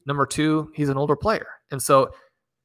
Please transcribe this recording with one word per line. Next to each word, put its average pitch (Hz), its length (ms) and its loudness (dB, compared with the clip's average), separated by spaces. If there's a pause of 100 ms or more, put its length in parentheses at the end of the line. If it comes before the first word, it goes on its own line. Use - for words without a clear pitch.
Number 143 200 0
two, 156 500 0
he's 147 140 0
an 135 80 0
older 147 180 2
player. 208 320 -2 (240)
And 135 100 -8
so 135 260 4 (580)